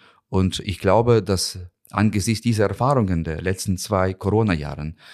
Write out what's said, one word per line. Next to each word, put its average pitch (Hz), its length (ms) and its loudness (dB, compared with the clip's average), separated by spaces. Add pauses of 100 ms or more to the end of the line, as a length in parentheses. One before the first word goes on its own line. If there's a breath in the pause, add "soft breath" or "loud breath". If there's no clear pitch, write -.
(300 soft breath)
Und 92 300 0
ich - 200 -6
glaube, 110 420 4
dass 92 380 -4 (320)
angesichts 104 520 0
dieser 110 240 2
Erfahrungen 98 560 0
der 78 180 -6
letzten 92 360 -2
zwei 95 360 0
Corona-Jahren 78 840 -2 (160 loud breath)